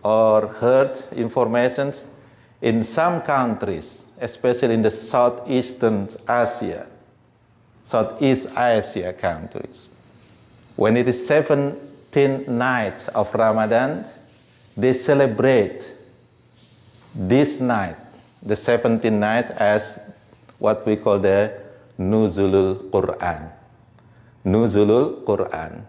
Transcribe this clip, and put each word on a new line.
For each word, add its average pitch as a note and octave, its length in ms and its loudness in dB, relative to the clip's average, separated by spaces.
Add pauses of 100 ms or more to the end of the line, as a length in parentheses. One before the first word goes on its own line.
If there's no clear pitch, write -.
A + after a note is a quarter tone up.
or G#2+ 400 4 (160)
heard C3 400 2 (160)
information, B2 720 0 (680)
in A2+ 240 0
some E3+ 400 0
countries, A#2 800 -4 (160)
especially B2 560 0
in A2 40 0
the G#2+ 120 4
Southeastern A#2+ 1120 -2 (240)
Asia, A#2 560 -2 (960)
Southeast C3 720 0
Asia G#2+ 580 0
countries, - 760 -8 (840)
when A2 200 4
it B2 120 2
is B2 180 -4
seventeenth C#3 1200 0
night A#2+ 560 -2 (160)
of G#2 160 -2
Ramadan, A2+ 720 0 (680)
they B2+ 160 2
celebrate B2+ 1000 2 (1200)
this - 460 2
night, A2 380 -2 (500)
the G#2 80 0
seventeenth A2+ 640 2
night, A2+ 400 0
as G#2+ 400 0 (600)
what G#2+ 260 0
we G#2+ 80 2
call G#2 240 2
the G2+ 320 2 (480)
Nuzulul F#2+ 960 0
Quran. F2 560 -2 (960)
Nuzulul G#2+ 800 2
Quran. D#2+ 640 -4